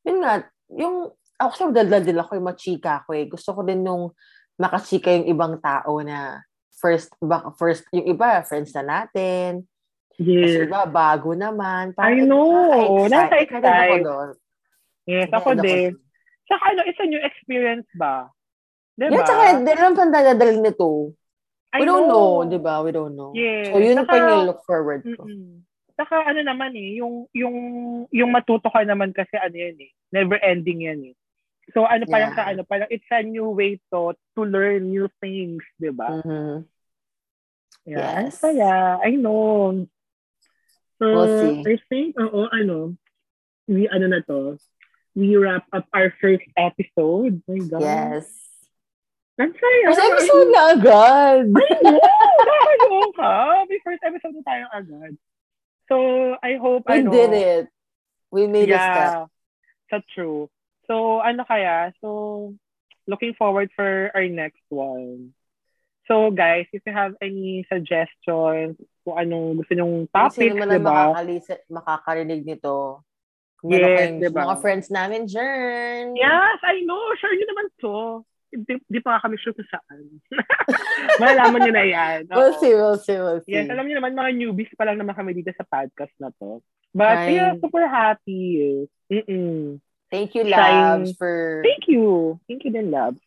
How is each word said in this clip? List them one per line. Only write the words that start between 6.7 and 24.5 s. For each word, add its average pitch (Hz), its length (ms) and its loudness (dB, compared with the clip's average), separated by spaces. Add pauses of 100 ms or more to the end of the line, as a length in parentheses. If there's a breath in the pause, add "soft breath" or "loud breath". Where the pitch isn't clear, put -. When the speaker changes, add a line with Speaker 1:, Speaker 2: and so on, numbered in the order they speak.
Speaker 1:
first, 170 440 -2
baka 160 360 -4
first, 165 360 -2
yung 180 180 -4
iba, 208 340 0
friends 147 320 -8
na 139 100 -6 (180)
natin. 185 640 -6 (500)
Speaker 2:
Yes. 175 460 2
Speaker 1:
Tapos 160 40 0
iba, 190 200 -4
bago 156 480 0
naman. 190 580 -6
Speaker 2:
I 180 60 -12
Speaker 1:
Parang 240 280 2
Speaker 2:
know. 277 200 4
Speaker 1:
nakaka-excite. 233 640 4
Speaker 2:
Nakaka-excite. 302 480 2
Speaker 1:
Excited 180 240 4
ako 180 200 4
dun. 143 280 -6 (720)
Speaker 2:
Yes, 185 240 -2
Speaker 1:
Excited 170 80 -4
Speaker 2:
ako 220 160 0
Speaker 1:
ako - 120 0
Speaker 2:
din. 185 280 0
Speaker 1:
dun. 180 40 -8 (520)
Speaker 2:
Tsaka 392 220 -2
ano, 370 160 0
it's 349 160 -6
a 392 80 -2
new 302 160 -4
experience 247 720 -6
ba? 147 200 -4 (760)
Diba? 269 160 -4
Speaker 1:
Yeah, - 140 2
tsaka 453 180 4 (140)
hindi 254 160 2
alam 349 240 6
saan 349 160 4
dadalhin 240 500 6
nito. 160 540 0 (560)
Speaker 2:
I 269 80 -2
Speaker 1:
We 311 80 2
don't 349 180 4
Speaker 2:
know. 196 380 4
Speaker 1:
know, 170 80 -4
di 180 80 -2
ba? 156 240 -2
We 160 80 -4
don't 151 240 -6
know. 139 160 -14
Speaker 2:
Yes. 214 400 -4
Speaker 1:
So, 202 80 4
yun 233 180 6
Speaker 2:
Tsaka, 262 140 0
Speaker 1:
pa - 80 4
yung 214 260 4
look 175 160 -4